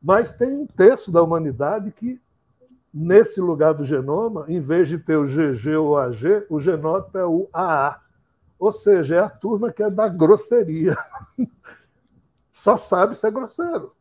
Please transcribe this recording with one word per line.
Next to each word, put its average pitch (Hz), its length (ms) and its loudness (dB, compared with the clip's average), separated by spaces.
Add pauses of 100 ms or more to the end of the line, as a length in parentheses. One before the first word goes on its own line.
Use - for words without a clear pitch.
Mas 196 320 0
tem 262 240 -4
um 285 100 -8
terço 214 440 2
da 170 100 4
humanidade 165 680 -4
que, 247 280 -12 (760)
nesse 180 460 4
lugar 160 340 2
do 147 120 -4
genoma, 151 600 -4
em 170 120 -4
vez 156 300 0
de 170 80 -6
ter 160 180 -2
o 147 100 2
G 139 300 -2
G 135 220 -4
ou 147 200 2
A 127 140 -2
G, 165 380 -2
o 156 100 -4
genótipo 165 580 -4
é 185 80 -2
o 175 280 -2
A 160 360 0
A. - 120 -12 (580)
Ou 202 120 0
seja, 180 440 2
é 170 40 4
a 202 100 0
turma 214 420 -4
que - 100 -8
é 214 80 0
da 208 180 0
grosseria. 170 920 2 (400)
<laughs> 254 100 -4 (1040)
Só - 240 0
sabe 196 400 -2
ser 220 160 -2
grosseiro. 262 680 -8